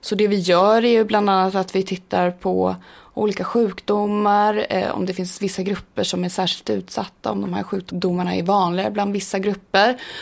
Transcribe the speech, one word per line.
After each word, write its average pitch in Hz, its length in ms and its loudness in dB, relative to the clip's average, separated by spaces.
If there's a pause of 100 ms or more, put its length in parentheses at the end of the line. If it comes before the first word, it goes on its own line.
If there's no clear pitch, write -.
Så - 140 -4
det 208 140 2
vi 202 80 2
gör 190 480 4
är 240 60 4
ju 226 140 4
bland 208 260 2
annat 190 240 2
att 190 220 -2
vi 190 60 2
tittar 185 480 -2
på 185 460 -2 (380)
olika 202 300 -2
sjukdomar, 208 1300 0
eh, 190 200 0
om - 160 -2
det 185 80 -6
finns 180 280 -4
vissa 190 200 -4
grupper 190 420 -4
som 180 200 -2
är 180 40 -2
särskilt 175 420 -2
utsatta, - 600 -4
om 196 80 -4
de 190 140 -4
här 196 80 -4
sjukdomarna 180 720 -2
är 185 80 -2
vanligare 190 480 2
bland 202 220 -2
vissa 196 260 -2
grupper. 202 640 2 (220)